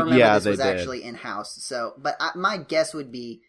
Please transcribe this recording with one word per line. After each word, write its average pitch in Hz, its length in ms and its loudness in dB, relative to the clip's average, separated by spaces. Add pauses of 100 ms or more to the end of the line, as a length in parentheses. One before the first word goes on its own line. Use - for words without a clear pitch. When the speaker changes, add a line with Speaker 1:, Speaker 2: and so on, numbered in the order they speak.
Speaker 1:
I 110 40 4
remember 120 100 4
Speaker 2:
Uh, 127 40 8
yeah, 110 160 8
Speaker 1:
this 98 100 4
Speaker 2:
they 104 60 2
Speaker 1:
was 98 80 2
Speaker 2:
did. 95 80 0
Speaker 1:
actually 95 360 -2
in-house. 117 600 -10
So, 120 340 -8
but 143 220 -4
I, 160 140 -2
my 196 240 -2
guess 156 360 0
would 139 160 -10
be 117 380 -12